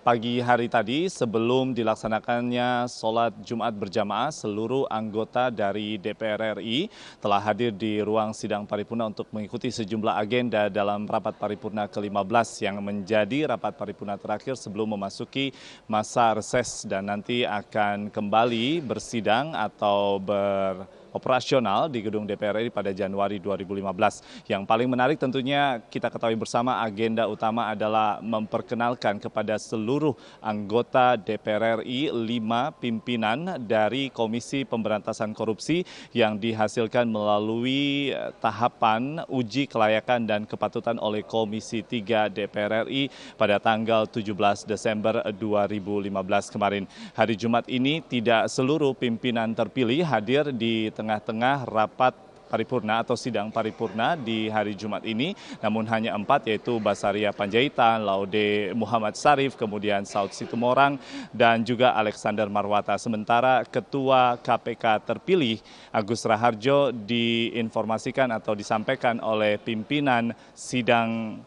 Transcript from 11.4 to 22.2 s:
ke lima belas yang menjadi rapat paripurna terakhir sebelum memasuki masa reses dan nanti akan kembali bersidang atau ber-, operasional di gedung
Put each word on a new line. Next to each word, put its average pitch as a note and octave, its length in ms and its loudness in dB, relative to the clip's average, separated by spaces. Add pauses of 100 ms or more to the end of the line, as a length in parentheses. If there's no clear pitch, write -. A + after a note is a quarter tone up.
ke G#2 160 -6
lima G2+ 240 -2
belas A2+ 240 2 (160)
yang G2+ 160 -2
menjadi G#2 720 0
rapat G#2 240 -4
paripurna G2+ 400 -8
terakhir G#2+ 400 -6
sebelum G#2+ 400 -4
memasuki A#2+ 560 -6 (320)
masa G#2+ 480 2
reses A2 560 -2
dan G2 160 -4
nanti G#2 400 -2
akan G#2 640 -2
kembali A2+ 720 2
bersidang A2+ 720 -2
atau G2+ 640 0
ber-, G2 640 0 (300)
operasional B2+ 840 0
di A2 140 -4
gedung G#2+ 180 -4